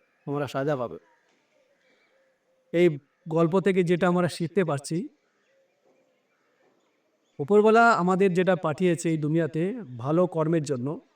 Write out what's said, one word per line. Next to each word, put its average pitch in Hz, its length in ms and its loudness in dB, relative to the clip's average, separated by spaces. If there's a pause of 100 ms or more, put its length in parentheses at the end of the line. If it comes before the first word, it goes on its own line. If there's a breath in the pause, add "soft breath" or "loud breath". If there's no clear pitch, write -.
(240)
তোমরা 143 220 -6
সাজা 139 300 -4
পাবে।" 110 220 -8 (1700)
এই 170 260 2 (300)
গল্প 165 320 0
থেকে 190 240 2
যেটা 180 240 0
আমরা 175 200 0
শিখতে 180 360 -2
পারছি, 160 440 -6 (2250)
উপরওয়ালা 220 540 4
আমাদের 185 400 2
যেটা 180 240 2
পাঠিয়েছে 170 520 -2
এই 160 100 -2
দুনিয়াতে 160 640 -2 (180)
ভালো 160 280 0
কর্মের 165 360 -2
জন্য 139 380 -6 (160)